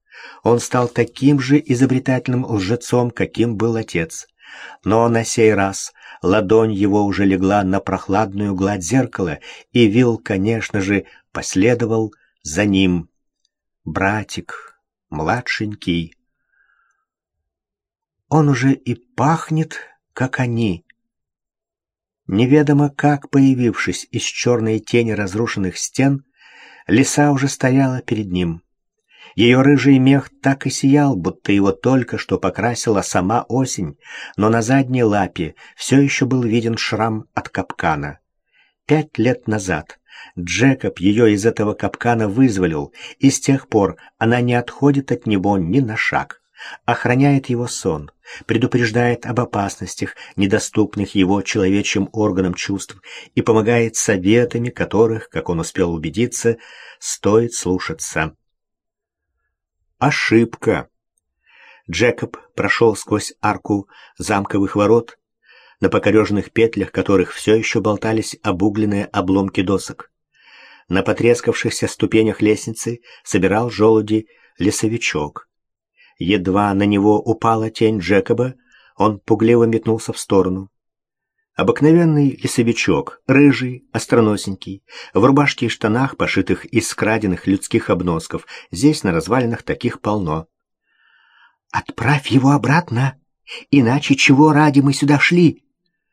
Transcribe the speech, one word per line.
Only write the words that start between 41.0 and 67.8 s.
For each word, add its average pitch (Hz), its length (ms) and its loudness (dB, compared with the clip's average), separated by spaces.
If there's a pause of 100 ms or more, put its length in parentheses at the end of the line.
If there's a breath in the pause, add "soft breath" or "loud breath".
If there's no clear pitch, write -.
из 104 180 2
этого 107 280 0
капкана 113 540 -2
вызволил, 95 640 0 (260 loud breath)
и 135 100 4
с 135 100 0
тех - 280 0
пор 101 300 0 (200 loud breath)
она 117 240 0
не 123 120 0
отходит 139 580 0
от - 140 -4
него 101 320 0
ни 92 220 0
на 113 180 -2
шаг. - 440 -6 (440 loud breath)
Охраняет 131 640 0
его 120 200 -4
сон, 76 440 -6 (340 loud breath)
предупреждает 120 800 0
об 117 140 -4
опасностях, 98 760 -6 (220 loud breath)
недоступных 101 760 -2
его 98 280 2
человечьим 98 720 -2
органам 95 400 -2
чувств, - 480 -10 (340 loud breath)
и 120 60 0
помогает 113 540 0
советами, 117 760 0
которых, 110 600 -2
как - 200 -6
он 85 100 -2
успел 85 340 -4
убедиться, 104 640 -4 (420 loud breath)
стоит 113 540 0
слушаться. 82 840 -6 (1600)
Ошибка. - 920 0 (1000 soft breath)
Джекоб 113 480 -2 (180)
прошёл 107 400 2
сквозь - 460 -6
арку 101 480 -2 (280 soft breath)
замковых 98 600 -2
ворот, 110 400 2 (680 soft breath)
на 92 60 2
покорёженных 104 600 0
петлях 110 400 0
которых 92 420 0
всё - 220 2
ещё 113 260 0